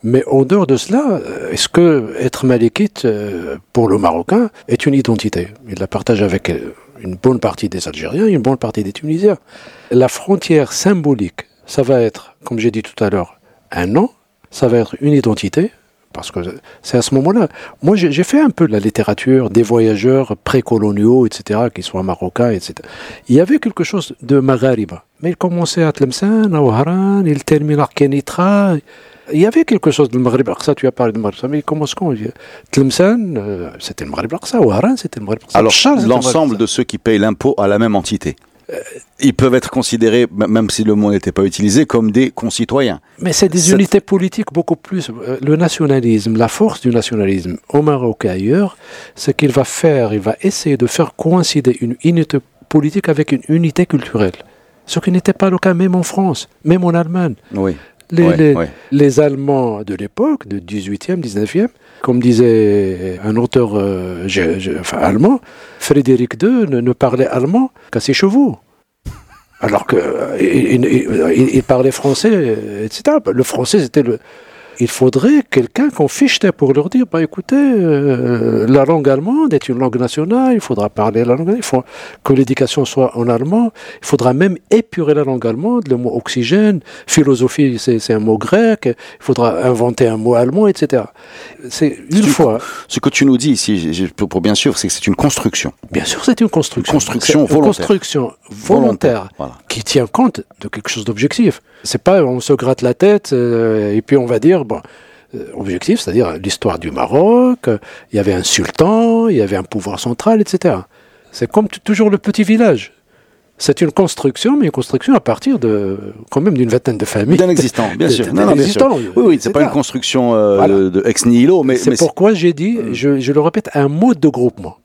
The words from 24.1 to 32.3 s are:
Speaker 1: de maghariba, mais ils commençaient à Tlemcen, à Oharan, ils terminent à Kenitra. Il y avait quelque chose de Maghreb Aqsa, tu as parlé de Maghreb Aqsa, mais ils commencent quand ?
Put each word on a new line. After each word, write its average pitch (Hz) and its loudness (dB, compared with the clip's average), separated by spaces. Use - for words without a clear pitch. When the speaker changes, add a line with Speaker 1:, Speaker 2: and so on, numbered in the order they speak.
Speaker 1:
de 139 2
maghariba, 127 0
mais 170 -4
ils 170 -6
commençaient 175 -2
à 156 2
Tlemcen, 196 0
à 151 2
Oharan, 175 2
ils 147 -2
terminent 151 0
à 147 -2
Kenitra. 175 0
Il 151 4
y 190 6
avait 269 2
quelque 175 2
chose 139 2
de 120 -2
Maghreb 123 2
Aqsa, 123 -2
tu 135 -2
as 123 0
parlé 120 0
de 104 -6
Maghreb 104 -4
Aqsa, - -8
mais 147 -2
ils 143 -8
commencent 156 -4
quand ? 170 -4